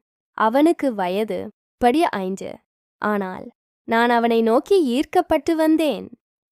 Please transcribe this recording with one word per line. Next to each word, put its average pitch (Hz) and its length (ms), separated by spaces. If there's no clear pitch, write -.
அவனுக்கு 277 560
வயது 196 460
படி 247 200
ஐந்து. 190 320
ஆனால் 202 440
நான் 233 220
அவனை 233 320
நோக்கி 226 340
ஈர்க்கப்பட்டு 311 680
வந்தேன். 311 520